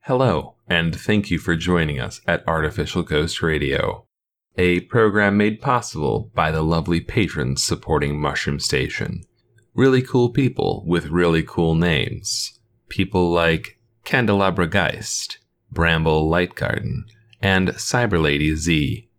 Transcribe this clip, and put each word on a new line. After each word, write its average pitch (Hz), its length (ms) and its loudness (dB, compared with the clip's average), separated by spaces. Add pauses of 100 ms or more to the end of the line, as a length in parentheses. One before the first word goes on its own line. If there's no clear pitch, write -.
(100)
Hello, 123 460 0 (100)
and 82 340 0
thank 104 300 0
you 85 80 0
for 85 160 -2
joining 80 460 0
us - 260 -8
at 85 220 -2
Artificial 78 560 -2
Ghost 78 380 -2
Radio, 73 640 -2 (500)
a 90 240 2
program 104 560 2
made 107 240 2
possible 98 760 -2
by 80 160 2
the 80 140 -2
lovely 82 360 0
patrons 71 640 -2
supporting 73 580 -2
Mushroom 73 380 -2
Station. - 640 -4 (500)
Really 131 300 4
cool 123 280 2
people 98 540 -2
with 82 260 -2
really 82 340 2
cool 80 320 0
names. - 840 -2 (300)
People 90 420 0
like 85 480 0 (240)
Candelabra 98 640 2
Geist, - 720 -4 (320)
Bramble 80 580 2
Lightgarden, - 720 -2 (380)
and 95 280 2
Cyberlady 78 880 0
Z. 76 520 0 (100)